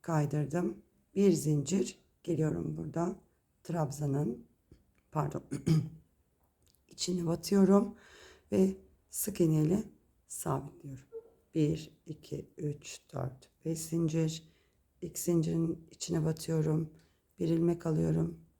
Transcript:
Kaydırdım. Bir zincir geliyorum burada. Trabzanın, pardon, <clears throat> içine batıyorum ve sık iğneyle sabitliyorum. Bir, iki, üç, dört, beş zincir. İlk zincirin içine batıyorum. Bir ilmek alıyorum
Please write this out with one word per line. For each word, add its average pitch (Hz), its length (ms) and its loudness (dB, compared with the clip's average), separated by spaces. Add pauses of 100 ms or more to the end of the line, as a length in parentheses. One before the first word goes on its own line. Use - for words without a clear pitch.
Kaydırdım. 151 800 0 (320)
Bir 196 180 6
zincir 151 680 0 (240)
geliyorum 156 540 -2
burada. 165 400 -4 (460)
Trabzanın, 151 840 -2 (680)
pardon, 147 300 -4 (720)
<clears throat> - 720 -20
içine 180 380 -4
batıyorum 190 680 4 (580)
ve 190 240 4 (340)
sık - 300 -6
iğneyle 160 440 4 (440)
sabitliyorum. 139 760 -8 (500)
Bir, 156 360 0 (160)
iki, - 520 -14
üç, 147 420 -8 (120)
dört, - 380 -8 (140)
beş 160 140 -4
zincir. 160 640 -2 (600)
İlk 165 160 -10
zincirin 165 720 0
içine 160 340 -4
batıyorum. 160 680 0 (480)
Bir 170 100 -2
ilmek 170 380 2
alıyorum 165 540 0 (200)